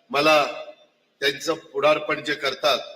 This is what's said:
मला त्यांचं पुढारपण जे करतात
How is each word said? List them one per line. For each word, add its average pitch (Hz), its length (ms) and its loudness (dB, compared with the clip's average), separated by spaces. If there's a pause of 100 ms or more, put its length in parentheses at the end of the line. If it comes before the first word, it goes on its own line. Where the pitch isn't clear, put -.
(100)
मला 147 340 4 (760)
त्यांचं 139 340 -2
पुढारपण 147 720 0
जे 147 100 -2
करतात 139 440 0 (180)